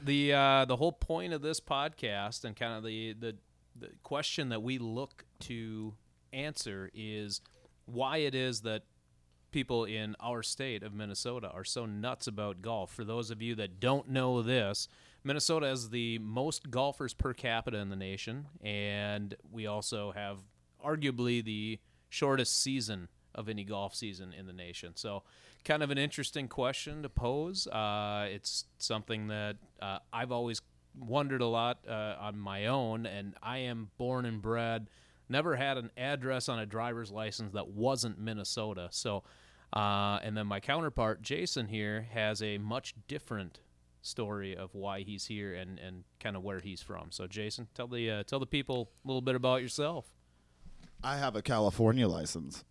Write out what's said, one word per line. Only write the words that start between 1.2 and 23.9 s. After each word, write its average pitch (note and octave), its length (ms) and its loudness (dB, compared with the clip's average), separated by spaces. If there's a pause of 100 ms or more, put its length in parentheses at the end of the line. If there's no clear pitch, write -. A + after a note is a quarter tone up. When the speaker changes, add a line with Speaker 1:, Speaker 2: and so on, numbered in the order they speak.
Speaker 1:
of C#3+ 100 -4
this D#3 160 0
podcast A#2+ 840 -2
and A2 120 -6
kind A#2 180 -2
of A2 100 -6
the, A2 300 -4
the, A2 220 -6 (440)
the - 100 -12 (120)
question C#3+ 480 -2
that A2 140 0
we B2+ 160 0
look A#2 460 -6 (160)
to A2 520 -6 (400)
answer B2 640 -6
is G#2+ 440 -4 (460)
why C3 320 0
it D3 160 2
is B2+ 280 0
that A2 200 -2 (680)
people B2 340 2
in G#2+ 340 -2
our A#2 220 -2
state A#2+ 400 -4
of G#2 140 -8
Minnesota G#2+ 520 -4
are F#2+ 160 -8
so A#2 220 -2
nuts G#2 400 -4
about G2+ 380 -4
golf. G#2+ 280 -2
For A#2 120 -6
those A2+ 260 -2
of A2 100 -6
you A#2 140 -2
that G2 260 -4
don't C3 300 4
know B2+ 320 4
this, A2+ 460 4 (360)
Minnesota D3 440 4
has B2 240 -2
the A#2 260 0
most B2 540 -2
golfers C3+ 420 0
per B2+ 220 0
capita A2+ 420 0
in G2 120 0
the G2 60 -4
nation, G2 520 -4 (160)
and G#2 720 -2 (160)
we A2 160 -6
also G#2 460 -2
have G2+ 260 -6 (440)
arguably B2 640 2
the G#2+ 340 -2 (300)
shortest C3+ 540 4
season A2 460 -2 (260)
of G#2+ 120 -6
any G#2 160 -4
golf G2 300 -4